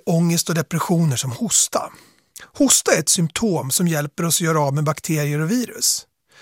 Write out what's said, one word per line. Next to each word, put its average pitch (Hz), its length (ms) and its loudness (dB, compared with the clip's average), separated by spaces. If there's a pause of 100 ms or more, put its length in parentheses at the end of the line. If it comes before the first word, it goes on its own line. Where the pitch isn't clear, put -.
ångest 170 440 2
och 170 60 -2
depressioner 165 600 0
som 127 160 -4
hosta. - 600 -2 (680)
Hosta - 380 4
är 170 40 2
ett 156 100 -2
symptom 160 600 0
som 175 160 2
hjälper 156 380 -2
oss 160 120 0
att - 40 -2
göra 160 200 2
av 139 120 0
med 151 100 0
bakterier 147 560 -2
och 160 120 -2
virus. - 560 -2 (340)